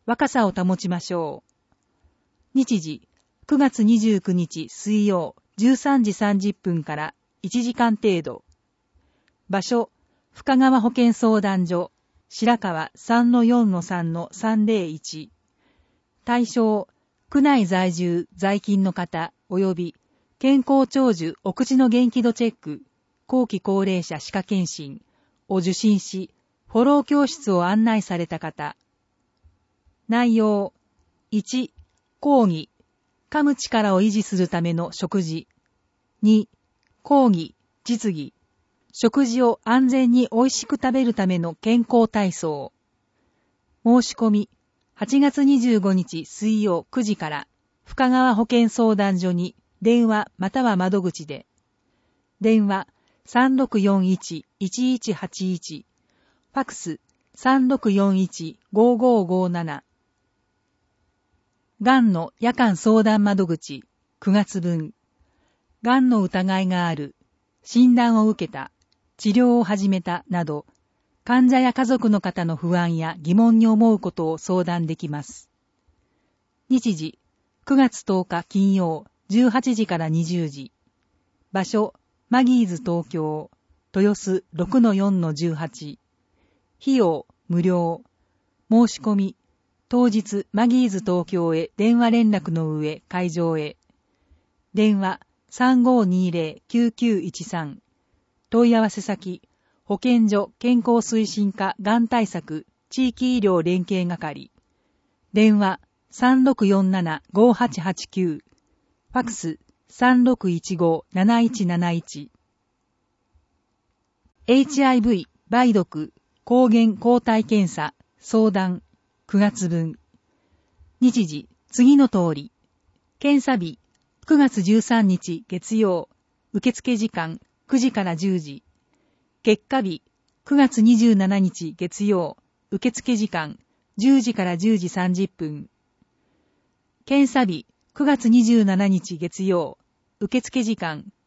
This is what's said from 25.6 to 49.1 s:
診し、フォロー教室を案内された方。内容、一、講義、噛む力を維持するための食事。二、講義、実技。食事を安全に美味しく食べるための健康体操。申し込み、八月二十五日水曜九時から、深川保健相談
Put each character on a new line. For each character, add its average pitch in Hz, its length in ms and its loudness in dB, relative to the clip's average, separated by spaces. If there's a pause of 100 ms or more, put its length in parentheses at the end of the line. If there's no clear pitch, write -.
診 208 280 2
し、 - 340 -14 (320)
フ - 140 -2
ォ 247 40 4
ロ 285 160 4
ー 277 40 -8
教 285 220 0
室 - 240 -8
を 180 140 2
案 208 180 0
内 220 200 2
さ 180 160 -6
れ 170 80 -4
た 160 120 -10
方。 151 380 -12 (1300)
内 233 300 0
容、 208 380 0 (560)
一、 233 420 -6 (480)
講 269 260 4
義、 160 220 -4 (640)
噛 302 120 -2
む 285 120 2
力 214 400 -2
を 185 80 2
維 220 80 2
持 208 120 -2
す - 140 -6
る 180 120 0
た 175 120 -4
め 170 140 -2
の 170 180 -6
食 190 300 -4
事。 160 260 -8 (720)
二、 214 260 4 (560)
講 277 260 4
義、 170 260 -2 (300)
実 220 300 -4
技。 143 200 -12 (580)
食 254 320 0
事 233 160 -2
を 233 240 2
安 254 240 2
全 254 220 2
に 247 200 2
美 226 100 0
味 262 100 2
し - 160 -8
く - 80 -4
食 262 180 -2
べ 262 140 0
る 233 80 -2
た 196 120 -2
め 185 120 0
の 165 160 -6
健 233 340 0
康 233 180 4
体 208 260 -2
操。 147 420 -8 (1080)
申 240 200 4
し - 100 -8
込 226 160 -2
み、 208 220 0 (500)
八 240 200 0
月 285 240 2
二 277 160 4
十 233 180 2
五 196 140 0
日 170 340 -4
水 214 340 -4
曜 185 300 -2
九 254 140 -4
時 208 100 -2
か 160 140 -8
ら、 147 180 -10 (380)
深 - 240 -2
川 254 260 2
保 220 120 0
健 233 220 2
相 220 280 0
談 196 240 -2